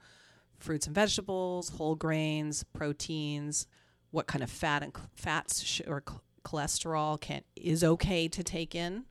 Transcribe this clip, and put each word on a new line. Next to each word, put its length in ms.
fruits 300
and 80
vegetables, 760
whole 260
grains, 680
proteins, 920
what 160
kind 160
of 60
fat 340
and 120
cl-, 180
fats 480
sh-, 260
or 180
cl-, 180
cholesterol 800
can, 220
is 280
okay 440
to 160
take 320
in, 360